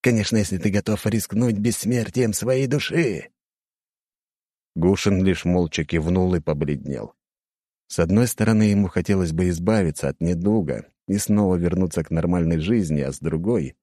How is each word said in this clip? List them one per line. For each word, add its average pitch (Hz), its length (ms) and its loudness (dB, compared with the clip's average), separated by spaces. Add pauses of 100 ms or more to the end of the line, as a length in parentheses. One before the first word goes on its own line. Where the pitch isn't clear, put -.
Конечно, 113 360 2
если 98 200 0
ты 95 120 0
готов 101 360 -2
рискнуть 110 520 0
бессмертием 113 760 0
своей 131 340 0
души. 135 640 -2 (1500)
Гушин 95 480 2
лишь 95 200 0
молча 87 420 0
кивнул 90 500 0
и 82 40 0
побледнел. 71 760 -4 (720)
С - 120 -6
одной 98 280 4
стороны, 107 360 2
ему 101 240 2
хотелось 92 440 0
бы 90 180 0
избавиться 87 600 0
от 71 120 -6
недуга 85 640 0 (220)
и 98 100 0
снова 104 380 2
вернуться 87 480 0
к - 80 -6
нормальной 82 480 0
жизни, 82 420 0
а 69 100 -4
с 69 80 -10
другой 80 640 -2